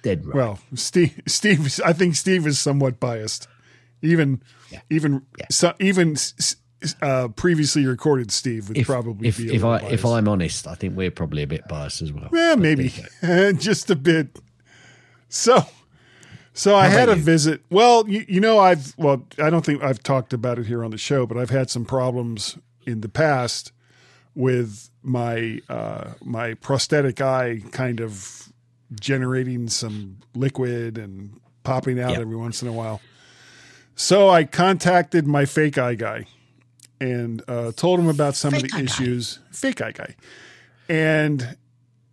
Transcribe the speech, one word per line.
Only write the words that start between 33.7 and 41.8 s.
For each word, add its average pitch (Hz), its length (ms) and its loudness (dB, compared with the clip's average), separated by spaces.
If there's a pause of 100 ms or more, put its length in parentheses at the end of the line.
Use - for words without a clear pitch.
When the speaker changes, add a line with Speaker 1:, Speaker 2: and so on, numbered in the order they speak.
Speaker 2:
So 196 340 6
I 170 140 6
contacted 175 840 2
my 143 180 2
fake 147 320 0
eye 123 180 -2
guy 110 300 -8 (720)
and, 120 480 -4
uh, 120 240 -6
told 180 280 0
him 170 80 2
about 147 280 0
some 143 180 -2
of 135 80 -2
Speaker 1:
Fake 131 100 -8
Speaker 2:
the - 60 -6
Speaker 1:
eye - 40 -4
guy. - 40 -2
Speaker 2:
issues. 123 540 -4 (120)
Fake - 300 -6
eye 110 100 -8
guy. - 240 -16 (760)
And 151 680 0 (560)